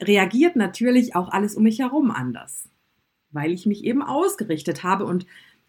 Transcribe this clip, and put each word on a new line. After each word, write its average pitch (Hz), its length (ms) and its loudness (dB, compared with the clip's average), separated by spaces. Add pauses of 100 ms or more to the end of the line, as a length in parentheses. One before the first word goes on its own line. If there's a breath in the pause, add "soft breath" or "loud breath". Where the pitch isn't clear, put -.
reagiert 208 540 4
natürlich 240 600 2
auch 180 140 -2
alles 202 260 -2
um 214 80 2
mich 220 160 4
herum 269 320 0
anders, - 560 -8 (640)
weil 151 200 -4
ich 180 140 -4
mich 202 180 -2
eben 262 180 0
ausgerichtet 214 840 -2
habe 185 220 0
und 175 200 -2 (440 soft breath)